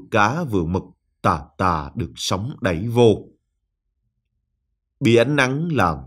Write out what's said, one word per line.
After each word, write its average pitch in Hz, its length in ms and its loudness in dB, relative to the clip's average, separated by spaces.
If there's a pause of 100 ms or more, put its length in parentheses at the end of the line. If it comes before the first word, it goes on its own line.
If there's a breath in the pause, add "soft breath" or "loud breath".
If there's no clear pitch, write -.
(120)
cá 110 320 0
vừa 104 220 -4
mực 90 180 -4 (380)
tà 82 240 -2 (120)
tà 82 380 -4
được 82 200 -8
sóng 101 460 -8
đẩy 92 260 -4
vô. 117 400 4 (1700)
Bị 135 160 4
ánh 123 200 4
nắng 139 360 0
làm 90 360 0